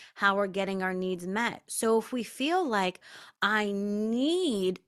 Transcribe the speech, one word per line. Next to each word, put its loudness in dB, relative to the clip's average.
how 2
we're 2
getting -2
our 0
needs -4
met. -2
So 2
if -6
we -2
feel 0
like, 0
"I 2
need 0